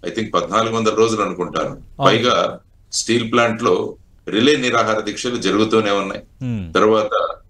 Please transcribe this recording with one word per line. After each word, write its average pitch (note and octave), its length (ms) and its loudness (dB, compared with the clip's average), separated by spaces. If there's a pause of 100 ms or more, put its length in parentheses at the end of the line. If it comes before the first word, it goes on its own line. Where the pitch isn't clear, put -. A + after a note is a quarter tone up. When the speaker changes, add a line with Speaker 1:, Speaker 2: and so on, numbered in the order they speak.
Speaker 1:
I E2+ 40 -6
think G#2+ 240 -6
పద్నాలుగు G#2+ 420 0
వందల A2 140 0
రోజులు A2 320 2
అనుకుంటాను, F2 460 -4
Speaker 2:
అవును. - 380 -6
Speaker 1:
పైగా A2 520 2 (340)
స్టీల్ A2+ 400 -2
ప్లాంట్ A#2 300 2
లో G2 320 0 (340)
రిలే C3 280 4
నిరాహార A2+ 440 0
దీక్షలు G#2+ 360 -6
జరుగుతూనే G#2+ 540 2
ఉన్నాయి. G2 320 -2 (220)
Speaker 2:
Hmm. G2 300 -4
Speaker 1:
తర్వాత G#2+ 640 2 (120)